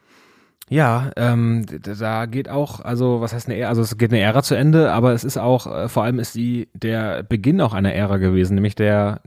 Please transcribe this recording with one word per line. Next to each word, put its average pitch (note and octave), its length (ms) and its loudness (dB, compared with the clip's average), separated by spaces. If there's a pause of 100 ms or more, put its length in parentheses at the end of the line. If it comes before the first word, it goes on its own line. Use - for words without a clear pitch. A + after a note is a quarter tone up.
(680)
Ja, C3 480 0
ähm, A#2 520 0
d-, D#2 100 -12
d-, G2+ 180 -10
da A2 300 -4
geht B2 240 -6
auch, C#3 300 -4
also A#2+ 420 0
was A2+ 120 -4
heißt A#2 140 -8
eine A2 120 -4
Ära, A#2+ 100 -2
also A#2 140 2
es G#2+ 160 -4
geht A2+ 120 4
eine A#2 80 2
Ära A2 220 2
zu - 140 0
Ende, D3+ 380 4
aber A#2+ 200 4
es A#2 100 -2
ist - 140 -4
auch, B2 300 0
äh, D#2 220 -6
vor A#2+ 140 -2
allem B2 140 0
ist A#2 160 -6
die, A#2+ 400 -4
der A2 480 -4
Beginn B2+ 400 0
auch A2+ 120 0
einer G2 200 2
Ära G2 240 0
gewesen, F#2 380 2
nämlich G2+ 180 0
der, G#2 540 0